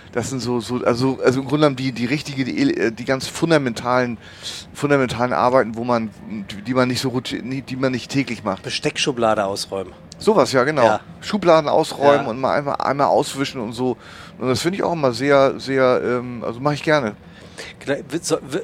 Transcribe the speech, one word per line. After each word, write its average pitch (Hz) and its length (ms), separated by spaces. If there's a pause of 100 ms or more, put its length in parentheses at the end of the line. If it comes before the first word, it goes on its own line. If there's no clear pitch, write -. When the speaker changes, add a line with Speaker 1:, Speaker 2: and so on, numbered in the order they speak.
(120)
Speaker 1:
das 113 180
sind 131 100
so, 120 200
so, 120 260
also, 123 380
also 131 180
im 135 60
Grunde 151 180
genommen 139 100
die, 131 160
die 117 140
richtige, 135 400
die, 117 320
äh, 110 140
die 113 140
ganz 131 220
fundamentalen, 127 880 (560)
fundamentalen 123 600
Arbeiten, 117 420
wo 113 80
man, 117 280 (180)
die, 98 320
die 120 120
man 127 140
nicht 123 140
so 135 80
routin-, 131 560
die 131 100
man 131 160
nicht 120 200
täglich 120 320
macht. 95 200
Speaker 2:
Besteckschublade 117 800
ausräumen. 98 500 (260)
Speaker 1:
Sowas, 190 320
ja, 127 120
genau. 139 220
Speaker 2:
Ja. 107 140 (220)
Speaker 1:
Schubladen 170 480
ausräumen 143 560
Speaker 2:
Ja. 123 40
Speaker 1:
und 113 100
mal 117 160
einmal, 143 220
einmal 139 300
auswischen 135 540
und 113 120
so. 123 240 (420)
Und 117 100
das 120 120
finde 180 160
ich - 60
auch 170 100
immer 143 200
sehr, 135 460
sehr, 127 440
ähm, 123 420
also 117 140
mach 143 140
ich 139 100
gerne. 139 320 (640)
Speaker 2:
Klar, 139 180 (120)
wird, 160 140
so-, 156 180
w-, 139 220